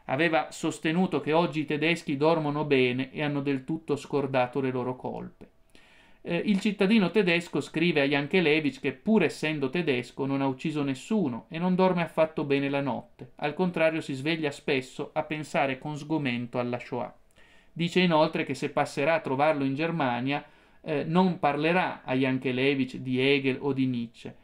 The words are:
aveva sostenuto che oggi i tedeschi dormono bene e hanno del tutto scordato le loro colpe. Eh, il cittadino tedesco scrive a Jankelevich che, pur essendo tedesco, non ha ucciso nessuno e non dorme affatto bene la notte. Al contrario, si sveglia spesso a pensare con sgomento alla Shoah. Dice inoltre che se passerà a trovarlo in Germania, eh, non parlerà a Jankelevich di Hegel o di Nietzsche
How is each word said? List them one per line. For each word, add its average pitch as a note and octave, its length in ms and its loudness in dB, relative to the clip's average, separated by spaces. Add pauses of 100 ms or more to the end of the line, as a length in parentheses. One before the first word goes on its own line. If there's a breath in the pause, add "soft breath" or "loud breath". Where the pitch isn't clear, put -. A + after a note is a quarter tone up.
aveva D#3 460 0
sostenuto E3 680 0
che D3 120 0
oggi D#3 280 2
i C#3 40 -4
tedeschi D3+ 520 0
dormono D3+ 480 2
bene B2+ 460 2
e D3+ 120 -6
hanno C#3+ 180 -2
del C#3 220 -2
tutto D#3+ 320 -4
scordato C3+ 640 0
le C3 120 0
loro B2 240 -2
colpe. A#2 540 -12 (720 soft breath)
Eh, E3+ 160 -4
il F#3+ 220 2
cittadino G3 520 4
tedesco E3+ 500 2
scrive D#3+ 400 2
a C#3 40 4
Jankelevich D3 720 2
che, C3 140 -2
pur G#3 300 2
essendo D3 460 -2
tedesco, C#3 560 -2
non C#3 160 -2
ha C#3 60 0
ucciso D3 360 -4
nessuno C#3 640 -2
e E3 100 -8
non F3+ 160 0
dorme F3+ 260 2
affatto D#3+ 420 0
bene C#3 260 0
la C#3+ 120 0
notte. B2+ 540 -8
Al D3 180 -4
contrario, D#3+ 480 0
si D3 120 -6
sveglia D3+ 380 -2
spesso C3+ 600 -4
a D#3 100 -2
pensare D3+ 540 -2
con D3+ 200 -8
sgomento C3 640 -4
alla A#2+ 200 -4
Shoah. - 360 -8 (560 soft breath)
Dice E3+ 280 0
inoltre E3 440 4
che C3+ 120 -4
se C#3+ 140 -4
passerà E3 460 0
a D#3+ 40 2
trovarlo C#3+ 460 0
in C3+ 100 -2
Germania, C#3+ 680 -2 (380 soft breath)
eh, C#3+ 220 -4
non F3 360 2
parlerà D3+ 640 0
a C3 120 -4
Jankelevich C3 800 0
di C3 220 -2
Hegel C3+ 400 2
o C#3 140 -2
di C3 120 0
Nietzsche A#2+ 580 -6